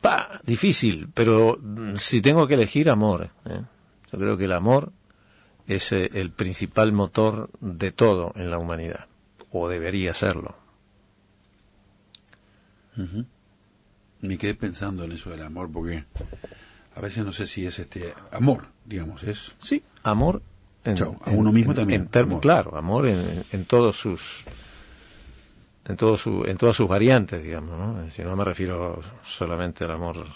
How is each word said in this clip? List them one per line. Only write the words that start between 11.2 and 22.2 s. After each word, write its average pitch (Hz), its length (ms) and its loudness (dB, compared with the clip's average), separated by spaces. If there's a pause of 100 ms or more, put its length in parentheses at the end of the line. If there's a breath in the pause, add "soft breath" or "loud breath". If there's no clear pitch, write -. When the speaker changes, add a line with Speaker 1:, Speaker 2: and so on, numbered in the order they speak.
Speaker 2:
Ujú. 101 280 -6 (1000)
Me 95 160 -4
quedé 101 160 -2
pensando 95 500 -6
en 82 80 -10
eso 85 180 -12
del 78 120 -14
amor, 82 300 -10
porque 82 320 -6 (880 loud breath)
a - 60 -14
veces 104 240 -6
no 98 80 -6
sé 98 140 -8
si 95 180 -8
es 90 140 -8
este 87 340 -12 (200)
amor, 123 340 2 (180)
digamos, 85 380 -10
es - 400 -10
Speaker 1:
Sí, 294 200 -2 (200)
amor 131 400 2 (420)
en, 104 120 0
Speaker 2:
Chau, 85 280 -4
a - 80 -4
Speaker 1:
en, 101 60 4
Speaker 2:
uno 107 140 6
mismo 117 200 6
Speaker 1:
en, 139 40 0
Speaker 2:
también, 104 260 2
Speaker 1:
en - 60 -6
term-, 120 240 6